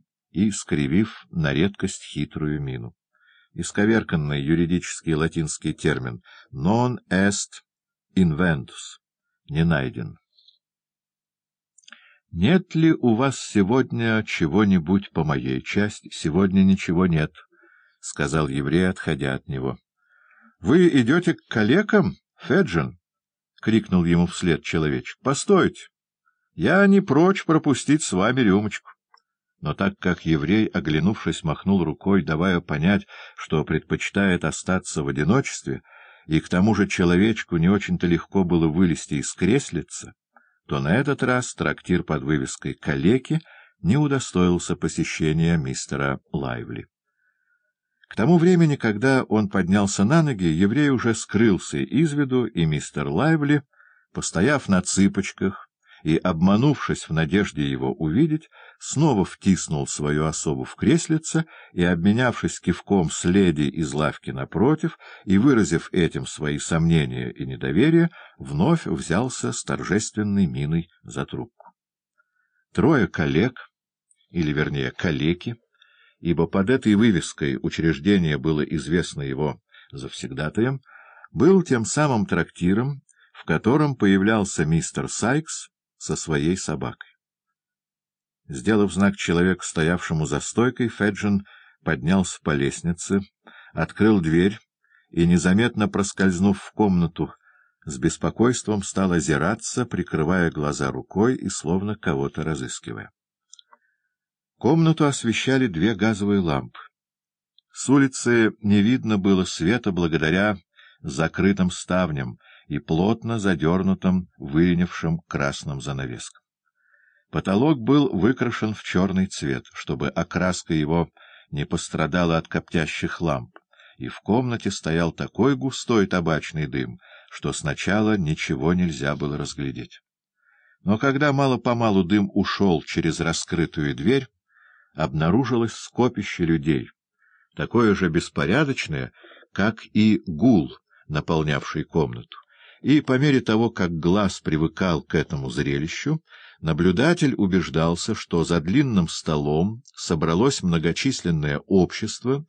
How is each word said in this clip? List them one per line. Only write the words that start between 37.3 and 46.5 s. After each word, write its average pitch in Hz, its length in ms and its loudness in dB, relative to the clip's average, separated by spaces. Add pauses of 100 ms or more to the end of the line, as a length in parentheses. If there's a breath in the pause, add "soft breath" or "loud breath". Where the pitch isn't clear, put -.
не 82 120 2
очень-то 92 380 0
легко 87 380 0
было 82 240 2
вылезти 80 460 0
из 67 200 -6
креслица, - 800 -4 (540 soft breath)
то 73 100 -4
на 71 160 0
этот 139 300 0
раз 123 300 -2
трактир 80 500 -2
под 73 180 -4
вывеской 69 520 -4
"Калеки" 98 640 0 (400 loud breath)
не 92 160 2
удостоился 90 800 0
посещения 82 800 0
мистера 69 640 -6 (100)
Лайвли. 60 560 -8 (1200)